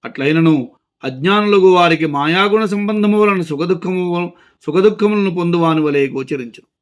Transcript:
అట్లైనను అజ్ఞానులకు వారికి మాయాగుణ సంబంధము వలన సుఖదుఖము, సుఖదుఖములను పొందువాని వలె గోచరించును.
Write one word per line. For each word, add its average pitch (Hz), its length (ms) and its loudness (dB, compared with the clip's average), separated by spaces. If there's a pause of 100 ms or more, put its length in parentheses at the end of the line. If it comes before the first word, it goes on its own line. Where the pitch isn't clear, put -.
అట్లైనను 147 640 0 (360)
అజ్ఞానులకు 190 720 2
వారికి 170 320 2
మాయాగుణ 180 580 0
సంబంధము 208 560 0
వలన 202 200 2
సుఖదుఖము, 175 920 -4 (340)
సుఖదుఖములను 202 640 2
పొందువాని 170 500 0
వలె 143 260 0
గోచరించును. 131 760 -10